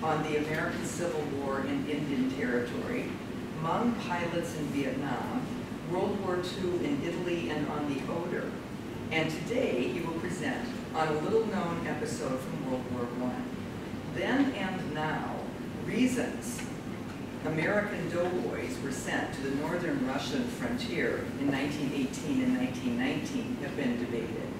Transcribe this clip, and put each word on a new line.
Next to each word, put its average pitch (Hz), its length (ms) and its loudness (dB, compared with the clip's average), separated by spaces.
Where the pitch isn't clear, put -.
on 156 200 2
the 151 160 2
American 156 460 0
Civil 160 360 0
War 135 240 0
in 139 280 0
Indian 131 420 2
Territory, 120 760 0
Hmong 196 380 4
pilots 170 560 0
in 151 80 0
Vietnam, - 800 0
World 202 360 2
War 180 180 2
Two 180 400 0
in 143 180 2
Italy 170 480 0
and - 200 0
on 147 180 0
the 139 140 0
Oder. 170 400 0
And 160 220 2
today - 520 2
he - 180 0
will 165 180 -2
present - 480 -2
on 160 140 2
a 151 140 2
little-known - 680 2
episode - 540 -2
from - 280 -4
World 127 220 0
War 240 140 0
One. - 200 -2
Then 254 360 4
and 185 420 -2
Now, 156 440 0
Reasons - 760 2
American 170 680 2
doughboys 175 720 0
were 139 80 -2
sent - 420 -2
to - 80 -4
the 135 140 0
northern 180 520 0
Russian 254 360 0
frontier - 840 0
in 139 100 4
nineteen 143 460 2
eighteen 131 480 2
and 123 100 4
nineteen 123 460 2
nineteen - 640 0
have - 120 -2
been 120 220 2
debated. 117 500 -2